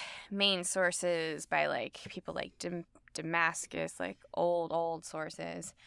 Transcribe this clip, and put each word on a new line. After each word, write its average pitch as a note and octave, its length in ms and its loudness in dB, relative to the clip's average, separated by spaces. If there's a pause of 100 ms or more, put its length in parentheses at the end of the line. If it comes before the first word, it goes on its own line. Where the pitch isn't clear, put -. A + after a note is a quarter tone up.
(300)
main G3 320 4
sources E3+ 840 2
by, D3+ 220 4
like, - 320 -2 (100)
people - 240 -8
like - 240 -4
Dam-, F3 260 -4 (300)
Damascus, E3 840 0
like, - 200 -4 (160)
old, E3+ 400 2
old E3 320 0
sources. E3 680 -8 (140)